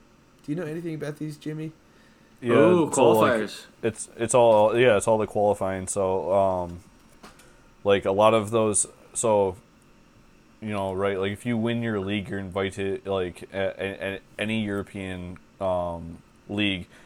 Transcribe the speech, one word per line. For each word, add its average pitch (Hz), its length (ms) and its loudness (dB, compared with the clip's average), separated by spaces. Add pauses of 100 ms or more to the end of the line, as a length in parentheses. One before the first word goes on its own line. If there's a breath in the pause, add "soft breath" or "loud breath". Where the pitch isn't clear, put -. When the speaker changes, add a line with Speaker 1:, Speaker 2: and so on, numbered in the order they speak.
(440)
Speaker 1:
Do 147 80 -8
you 151 40 -4
know 180 100 -6
anything 165 280 -8
about 147 240 -10
these, 151 180 -10
Jimmy? 156 360 -10 (680 soft breath)
Speaker 2:
Yeah, 120 140 2
Speaker 3:
Ooh, 160 320 6
Speaker 2:
it's - 120 -6
all, 113 220 6
like, 127 120 4
Speaker 3:
qualifiers. 107 320 -6 (180)
Speaker 2:
it's, - 340 -6
it's 113 180 -2
all, 113 440 6
yeah, 120 180 6
it's 98 120 0
all 110 100 4
the 107 80 -2
qualifying. 98 600 -2
So, 92 440 -2
um, 92 480 0 (1040 soft breath)
like, 98 220 2
a 98 80 2
lot 107 200 6
of 110 200 2
those, 110 340 0 (280)
so, 101 420 2 (1040)
you 110 100 -10
know, 98 220 -4
right, 98 260 -2
like, 98 140 -2
if 101 140 -12
you 120 100 0
win 117 260 -2
your 113 160 -2
league, 98 300 -4
you're 98 100 -6
invited, 98 680 -4
like, 92 440 -4
a, 95 60 -6
a, 98 580 -4
a, - 40 -16 (180)
any 110 240 -4
European, 95 760 -8 (220)
um, 87 580 -6 (300)
league, 101 380 -2 (200 loud breath)